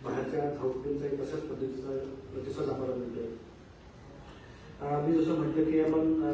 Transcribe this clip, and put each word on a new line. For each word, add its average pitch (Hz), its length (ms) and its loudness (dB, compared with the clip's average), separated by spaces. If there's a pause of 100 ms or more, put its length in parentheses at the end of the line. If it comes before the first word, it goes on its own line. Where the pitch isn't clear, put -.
बाहेरच्या 135 500 0
धावपटूंचा 139 520 -2
एक 139 160 0
अशाच 151 200 -2
पद्धतीचा 131 720 -4 (180)
प्रतिसाद 135 360 -2
आम्हाला 131 260 -2
मिळतोय. 117 300 -4 (1500)
अ, 143 280 2
मी 165 100 6
जसं 160 180 4
म्हटलं 156 360 4
की 156 80 6
आपण, 160 440 4
अ, 156 100 2